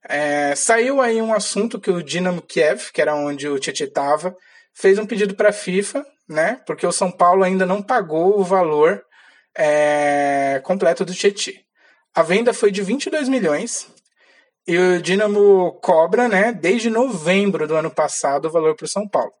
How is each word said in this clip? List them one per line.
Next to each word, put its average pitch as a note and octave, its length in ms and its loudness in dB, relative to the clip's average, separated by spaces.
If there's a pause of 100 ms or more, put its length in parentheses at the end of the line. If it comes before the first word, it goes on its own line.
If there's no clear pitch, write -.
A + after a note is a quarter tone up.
É, D3 480 -2
saiu B3 460 0
aí A3+ 200 0
um A3 120 -2
assunto G#3+ 460 -4
que - 100 -4
o F3 140 -2
Dinamo F3 380 -4
Kiev, D3+ 520 -2
que E3 80 -2
era D3+ 140 0
onde C#3+ 340 -6
o C#3 100 -2
Tietê - 280 -6
tava, D3+ 480 -2 (380)
fez G3 260 4
um G#3+ 60 -4
pedido G3 300 -4
pra G#3 160 4
fifa, G3+ 540 -6 (240)
né? E3+ 360 -2
Porque D#3 200 -6
o F3 60 0
São F3+ 200 -2
Paulo F3+ 320 4
ainda F#3 220 0
não G3+ 160 -2
pagou G3 580 0
o F#3+ 40 2
valor, F3 600 2 (540)
é, C#3+ 1040 0
completo F#3 400 0
do E3+ 100 -8
Tietê. - 420 -2 (580)
A D#3+ 100 0
venda G#3+ 300 2
foi G3+ 180 2
de G3 100 -4
vinte G#3+ 240 -4
e - 40 -6
dois D4+ 180 -2
milhões A3 600 -2 (800)
e F3 100 0
o F3+ 240 2
Dinamo G3+ 800 2
cobra, F#3 460 4
né, G#3 240 2
desde G#3+ 380 0
novembro G3 800 0
do D#3 80 -2
ano D#3 140 0
passado C#3 560 -2
o D#3 60 -4
valor D#3 240 2
pro F#3 120 -12
São G#3 200 -6
Paulo. B2 320 -2